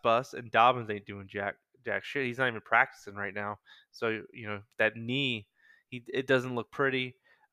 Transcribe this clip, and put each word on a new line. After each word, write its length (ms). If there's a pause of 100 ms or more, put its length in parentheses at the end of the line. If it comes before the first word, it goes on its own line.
Bus, 300
and 160
Dobbins 400
ain't 160
doing 220
jack, 260 (320)
jack 180
shit. 220
He's 140
not 80
even 180
practicing 480
right 200
now. 260 (320)
So, 320 (100)
you 140
know, 120 (200)
that 160
knee, 500 (440)
he, 180
it 180
doesn't 300
look 160
pretty. 440 (380)